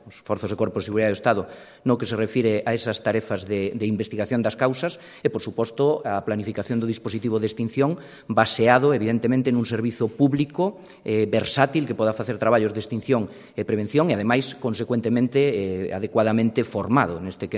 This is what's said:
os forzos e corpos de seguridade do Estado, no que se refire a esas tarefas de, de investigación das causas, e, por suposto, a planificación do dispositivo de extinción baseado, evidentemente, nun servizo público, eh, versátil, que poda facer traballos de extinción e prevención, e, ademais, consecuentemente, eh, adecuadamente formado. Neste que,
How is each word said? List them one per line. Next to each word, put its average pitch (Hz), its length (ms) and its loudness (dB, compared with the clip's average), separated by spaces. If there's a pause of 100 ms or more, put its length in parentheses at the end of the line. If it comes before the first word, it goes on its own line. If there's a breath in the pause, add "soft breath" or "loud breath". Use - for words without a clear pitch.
os - 160 -20
forzos 107 320 -6
e - 20 -4
corpos 101 300 -2
de 107 80 -6
seguridade 107 160 2
do 98 80 0
Estado, 104 240 2 (400 loud breath)
no 123 160 2
que 117 80 -6
se 117 80 -4
refire 110 480 0
a 117 160 0
esas 110 240 -4
tarefas 104 480 -2
de, 98 240 -2
de 107 160 -2
investigación 107 560 -2
das 110 80 0
causas, 131 480 -2 (240 loud breath)
e, 147 80 0
por 110 80 -4
suposto, 139 640 -2
a 101 160 -2
planificación 107 560 -4
do 113 80 0
dispositivo 110 560 -2
de 107 80 0
extinción 131 480 0 (320 loud breath)
baseado, 120 640 4
evidentemente, 120 560 2
nun 120 160 2
servizo 113 400 -2
público, 143 800 0 (160 loud breath)
eh, 107 240 2
versátil, 135 640 2
que 107 80 -4
poda 110 160 0
facer 113 240 -6
traballos 107 400 2
de - 80 -2
extinción 113 400 -2 (320 loud breath)
e 104 80 -4
prevención, 117 480 0
e, - 0 -
ademais, 117 400 0
consecuentemente, 117 1400 0
eh, 92 80 -6
adecuadamente 110 640 2
formado. 101 560 0
Neste 92 320 -8
que, 110 80 -4